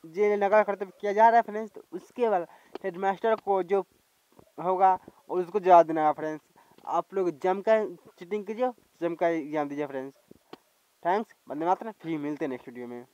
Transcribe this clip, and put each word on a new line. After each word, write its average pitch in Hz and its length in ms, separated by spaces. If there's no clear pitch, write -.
जेल 208 380
नकल 208 200
करते 196 220
हुए 185 160
किया 202 120
जा 220 140
रहा 233 80
है 233 60
फ्रेंड्स, 214 300
तो - 200
उसके 226 380
बाद 175 180
हेडमास्टर 190 520
को 196 280
जो 190 180
होगा 185 360
और 180 100
उसको 180 200
जवाब 175 260
देना 160 160
होगा 151 100
फ्रेंड्स। 156 340
आप 170 280
लोग 175 260
जमकर 196 560
चीटिंग 190 260
कीजिए, 233 260
जमकर 170 240
एग्जाम 151 440
दीजिए 143 180
फ्रेंड्स। 135 300
थैंक्स, 202 300
वंदे 151 160
मातरम। 190 260
फिर 160 280
मिलते 147 260
हैं 139 40
नेक्स्ट 127 180
वीडियो 123 200
में। 120 260